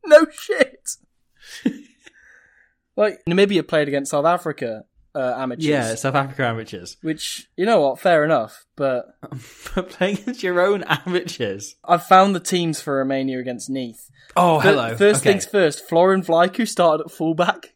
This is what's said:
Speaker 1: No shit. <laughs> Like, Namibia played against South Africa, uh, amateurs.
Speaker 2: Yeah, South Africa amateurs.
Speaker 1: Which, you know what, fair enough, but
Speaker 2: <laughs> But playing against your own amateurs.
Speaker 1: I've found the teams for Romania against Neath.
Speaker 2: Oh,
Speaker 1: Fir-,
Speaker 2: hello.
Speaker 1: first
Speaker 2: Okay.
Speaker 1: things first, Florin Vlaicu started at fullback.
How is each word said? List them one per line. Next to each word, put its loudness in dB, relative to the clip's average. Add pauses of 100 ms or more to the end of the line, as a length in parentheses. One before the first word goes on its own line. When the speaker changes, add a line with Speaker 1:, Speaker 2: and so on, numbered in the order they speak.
Speaker 1:
No 8
shit. -4 (760)
<laughs> -4 (1200)
Like, -2
Namibia 2
played 0
against -4
South 0
Africa, -4 (320)
uh, -2
amateurs. -6
Speaker 2:
Yeah, 0
South -4
Africa -2
amateurs. -10
Speaker 1:
Which, -8
you -4
know 4
what, 0
fair 2
enough, -2 (100)
but -4
Speaker 2:
<laughs> -16
But -4
playing -2
against -8
your 0
own 2
amateurs. -6 (100)
Speaker 1:
I've 2
found 6
the -6
teams -2
for -4
Romania -2
against -10
Neath. -10 (260)
Speaker 2:
Oh, 4
Speaker 1:
Fir-, 4
Speaker 2:
hello. 0
Speaker 1:
first 4
Speaker 2:
Okay. 4
Speaker 1:
things -2
first, 0
Florin 2
Vlaicu 2
started 0
at -16
fullback. -2